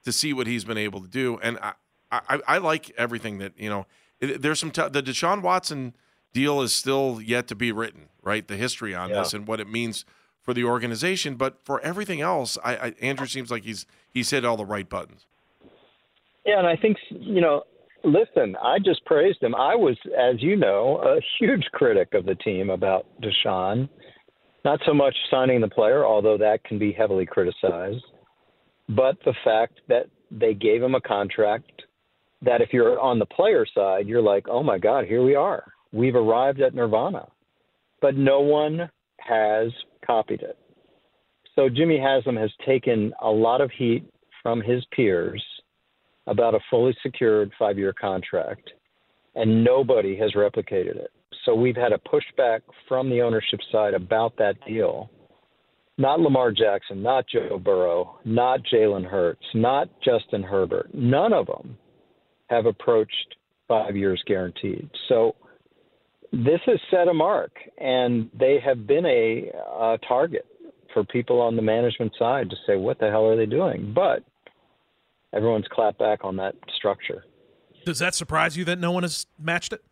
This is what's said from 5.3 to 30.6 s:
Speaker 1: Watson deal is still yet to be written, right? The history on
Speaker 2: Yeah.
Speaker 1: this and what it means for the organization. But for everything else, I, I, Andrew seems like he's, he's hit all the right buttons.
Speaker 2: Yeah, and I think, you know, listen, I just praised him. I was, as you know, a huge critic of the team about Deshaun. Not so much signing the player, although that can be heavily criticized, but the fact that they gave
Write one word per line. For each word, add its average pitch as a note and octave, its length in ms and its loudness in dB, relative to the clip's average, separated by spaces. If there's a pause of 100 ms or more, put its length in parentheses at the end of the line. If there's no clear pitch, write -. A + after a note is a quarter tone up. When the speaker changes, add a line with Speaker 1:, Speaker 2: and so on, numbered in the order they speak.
Speaker 1:
Watson D#3+ 540 -4 (380)
deal C#3 280 0
is A#2 120 -2
still C3+ 460 -2
yet A#2+ 280 -4
to A2 80 -12
be A#2 160 -4
written, G#2 360 -10 (140)
right? G#2 260 -6
The G2+ 80 -10
history A2 380 -6
on F2+ 160 -8
Speaker 2:
Yeah. G2+ 100 -2
Speaker 1:
this F2+ 140 -4
and G#2 140 -12
what A2 120 -4
it G2+ 80 -10
means A2+ 380 -8 (360)
for B2 120 -6
the A#2+ 100 -2
organization. B2 720 -4
But C3+ 300 -6
for C#3 160 -4
everything F3 400 -8
else, D3+ 420 -4
I, B2 120 -4
I, B2 120 -8 (140)
Andrew C3 260 -6
seems A#2+ 220 -10
like A2+ 140 -6
he's, G#2+ 220 -12 (240)
he's B2 200 -4
hit C3 160 -2
all A#2 100 0
the G#2+ 100 -8
right G2+ 220 -8
buttons. - 380 -12 (1200)
Speaker 2:
Yeah, G3+ 140 4
and F3 80 2
I E3 100 2
think, G#3+ 180 2 (140)
you G3 320 -2
know, D3 220 2 (420)
listen, D3 580 2
I D3+ 160 2
just F#3+ 260 0
praised D#3+ 380 2
him. A#2+ 120 0
I D3+ 200 2
was, D3+ 220 2 (200)
as B2+ 240 2
you F#3 140 2
know, B2+ 480 2
a D3+ 160 4 (180)
huge A3 360 2
critic G#2+ 400 2
of F#2+ 120 0
the F#2+ 100 0
team F#2+ 340 -4
about F#2 360 0 (160)
Deshaun. G#2 680 -2 (760)
Not D3 220 0
so D#3 80 4
much C#3 220 4 (140)
signing C3 300 2
the G#2+ 80 2
player, A#2+ 380 2
although G#2+ 320 4
that G#2+ 260 2
can G#2+ 160 -6
be G#2 140 0
heavily G2 320 0
criticized, F#2 760 -2 (840)
but C3 340 2
the C3 100 2 (100)
fact A2+ 440 0
that B2 200 2 (240)
they A2+ 220 0
gave A2 280 2